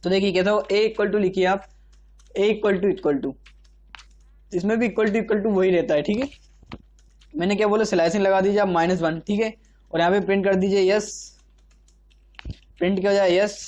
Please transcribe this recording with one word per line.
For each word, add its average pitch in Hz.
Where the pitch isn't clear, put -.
तो 180
देखिए 196
कैसा 185
हो, 214
A 202
equal 208
to 208
लिखिए 185
आप, 196
A 202
equal 202
to 190
equal 147
to, 135
इसमें 196
भी 233
equal 214
to 208
equal 208
to 214
वही 190
रहता 165
है, 147
ठीक 208
है। 277
मैंने 185
क्या 208
बोला, 214
slicing 185
लगा 190
दीजिए 202
आप 202
माइनस 175
वन, 160
ठीक 202
है, 220
और 160
यहाँ 170
पे 202
print 196
कर 196
दीजिए 196
यस, 208
प्रिंट 185
किया 196
जाए 190
यस 202